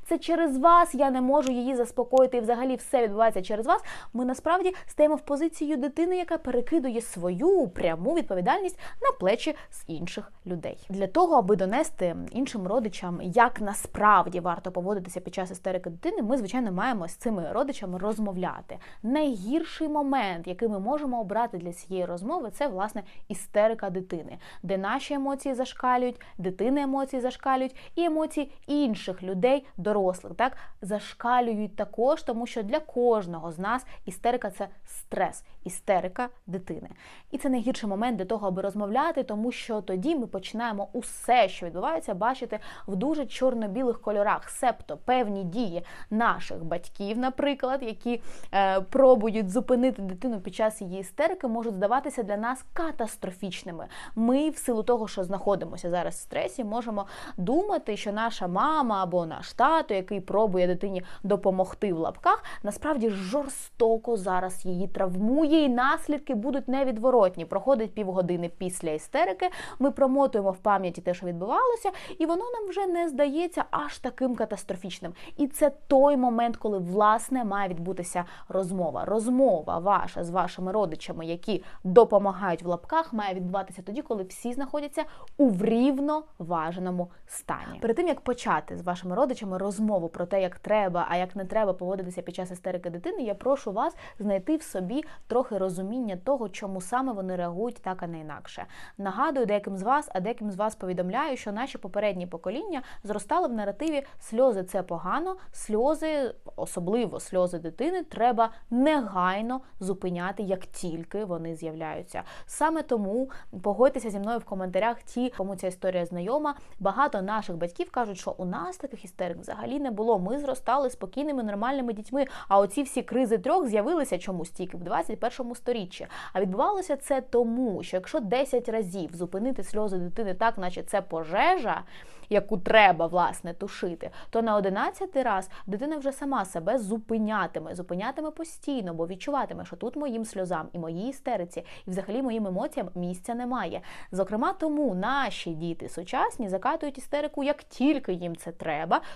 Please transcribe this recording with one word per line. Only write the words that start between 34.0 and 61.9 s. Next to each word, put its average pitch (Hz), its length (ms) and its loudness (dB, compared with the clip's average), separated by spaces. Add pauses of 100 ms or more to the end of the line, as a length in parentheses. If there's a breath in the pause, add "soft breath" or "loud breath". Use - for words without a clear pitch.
істерика — 233 540 0
це 196 100 -4 (180)
стрес, - 580 -4 (200 soft breath)
істерика 185 640 0 (180)
дитини. 175 420 -8 (420 loud breath)
І 277 80 -6
це 285 100 0
найгірший 247 400 0
момент 214 280 0
для 185 80 -2
того, 202 240 -2
аби 185 140 -2
розмовляти, 214 600 0
тому 220 300 -2
що 214 280 -4
тоді 202 360 0
ми 240 100 -2
починаємо 208 640 -4
усе, - 560 4
що - 180 -6
відбувається, 220 480 -4
бачити 220 440 -2 (280 loud breath)
в 196 100 -4
дуже 277 300 0
чорно-білих 233 720 0
кольорах, 202 500 0
себто - 460 -2
певні 208 480 0
дії 175 400 -2 (260 loud breath)
наших 208 540 0
батьків, 202 540 -4
наприклад, 262 640 0
які, 233 400 -4 (320 loud breath)
е, 190 260 6
пробують 220 680 6
зупинити 247 520 4
дитину 196 380 -4
під 185 140 -8
час 220 280 0
її 185 180 -6
істерики, 294 480 -2
можуть 226 260 -2
здаватися 247 480 2
для 202 140 -2
нас 240 360 -4
катастрофічними. 190 1120 -4 (280 loud breath)
Ми, 254 360 4
в 294 60 -8
силу 226 260 0
того, 220 260 2
що 185 160 -2
знаходимося 185 640 0
зараз 175 240 0
в - 40 -10
стресі, - 460 -4
можемо 214 420 -4 (300 loud breath)
думати, 277 600 2
що 202 160 -4
наша 220 340 -2
мама 226 560 2
або 175 240 2
наш - 260 -10
тато, 302 420 4
який 190 260 -2
пробує 190 460 4
дитині 180 360 0 (200 loud breath)
«допомогти» 190 680 2